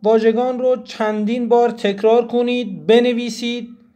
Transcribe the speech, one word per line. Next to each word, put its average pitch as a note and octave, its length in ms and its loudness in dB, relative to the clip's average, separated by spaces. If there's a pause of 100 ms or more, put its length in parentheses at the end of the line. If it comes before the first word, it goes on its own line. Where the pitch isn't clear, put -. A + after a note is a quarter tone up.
واژگان A3+ 560 2
رو B3+ 240 0
چندین A3 680 -4
بار A#3+ 200 4
تکرار A3+ 580 0
کنید، A#3+ 600 -4
بنویسید، A#3+ 840 0 (260)